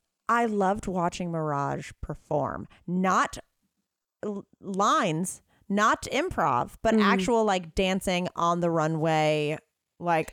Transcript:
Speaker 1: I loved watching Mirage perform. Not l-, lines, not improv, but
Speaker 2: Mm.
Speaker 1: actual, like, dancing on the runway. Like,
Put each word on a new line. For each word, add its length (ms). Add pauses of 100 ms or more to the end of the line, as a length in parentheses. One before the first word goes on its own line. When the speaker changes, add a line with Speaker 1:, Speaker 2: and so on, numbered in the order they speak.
(280)
Speaker 1:
I 180
loved 400
watching 460
Mirage 600 (100)
perform. 640 (180)
Not 520 (840)
l-, 220 (160)
lines, 800 (300)
not 320 (100)
improv, 600 (100)
but 120
Speaker 2:
Mm. 80
Speaker 1:
actual, 420
like, 300
dancing 600
on 240
the 100
runway. 840 (420)
Like, 340